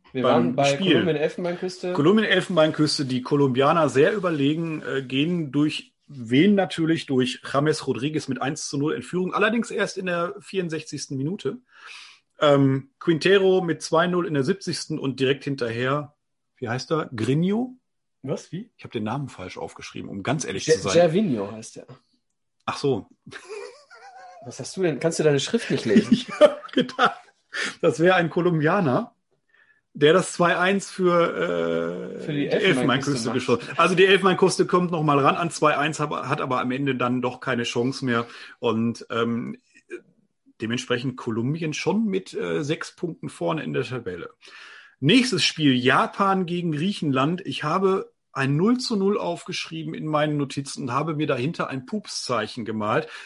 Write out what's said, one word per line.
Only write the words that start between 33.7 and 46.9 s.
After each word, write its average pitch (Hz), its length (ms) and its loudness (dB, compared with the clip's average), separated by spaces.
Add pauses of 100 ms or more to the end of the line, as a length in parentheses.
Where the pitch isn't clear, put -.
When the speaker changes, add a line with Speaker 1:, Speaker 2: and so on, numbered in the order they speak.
Speaker 2:
Also 170 180 4
die 185 100 6
Elfenbeinküste 185 600 4
kommt 180 260 0
noch 160 120 -2
mal 143 160 4
ran 139 160 4
an 170 160 -2
zwei 151 260 2
eins, 151 220 -2
hab-, 147 280 -4
hat 156 140 -2
aber 127 180 -2
am 123 120 -2
Ende 135 240 -2
dann 123 260 0
doch 123 180 -4
keine 120 240 -2
Chance 123 400 -2
mehr. 117 220 0 (340)
Und, 113 520 0
ähm, 117 480 -4 (1040)
dementsprechend 123 560 -4
Kolumbien 143 560 -4
schon 202 320 -2
mit, 190 280 -4
äh, 165 300 -4
sechs 151 320 -6
Punkten 160 320 -8
vorne 160 360 -4
in 151 100 -6
der 139 100 -2
Tabelle. 110 460 -10 (720)
Nächstes 202 420 4
Spiel, 147 300 2
Japan 190 720 2
gegen 175 260 -4
Griechenland. 151 720 0